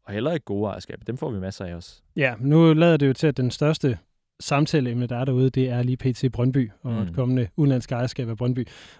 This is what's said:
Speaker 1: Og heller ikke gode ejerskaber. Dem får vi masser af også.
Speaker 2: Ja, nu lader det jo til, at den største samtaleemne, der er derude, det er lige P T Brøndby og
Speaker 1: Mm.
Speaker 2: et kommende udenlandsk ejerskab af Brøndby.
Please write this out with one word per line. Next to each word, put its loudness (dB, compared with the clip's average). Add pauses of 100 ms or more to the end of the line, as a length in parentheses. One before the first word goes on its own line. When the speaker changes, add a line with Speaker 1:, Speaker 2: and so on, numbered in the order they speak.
Speaker 1:
Og -14
heller -4
ikke -6
gode -4
ejerskaber. -14
Dem -8
får -8
vi -6
masser -8
af -10
også. -16 (140)
Speaker 2:
Ja, 0
nu 6
lader 4
det 2
jo 2
til, 0
at 2
den 0
største 0 (420)
samtaleemne, 0
der -4
er -2
derude, 2
det 0
er -2
lige 0
P -2
T 0
Brøndby 2 (120)
og -4
Speaker 1:
Mm. -2
Speaker 2:
et -6
kommende 0
udenlandsk 2
ejerskab -4
af -6
Brøndby. -2 (320)